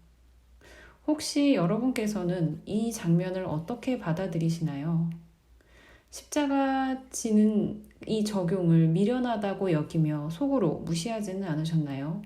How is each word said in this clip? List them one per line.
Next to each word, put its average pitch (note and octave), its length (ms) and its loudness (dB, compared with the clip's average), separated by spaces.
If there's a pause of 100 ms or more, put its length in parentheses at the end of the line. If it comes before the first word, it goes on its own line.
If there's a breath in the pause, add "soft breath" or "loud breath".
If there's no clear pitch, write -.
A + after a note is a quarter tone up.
(1040 loud breath)
혹시 C#4+ 480 2
여러분께서는 F#3 1120 0
이 A3 280 -2
장면을 F#3 500 0
어떻게 A3 560 -4
받아들이시나요? E3 1120 -2 (1000 soft breath)
십자가 C4+ 880 0 (120)
지는 G#3+ 760 2 (220)
이 A3 180 0
적용을 E3+ 640 4
미련하다고 G3+ 840 0
여기며 D3+ 560 0
속으로 A#3+ 560 0
무시하지는 G3 600 -4
않으셨나요? D#3 800 -2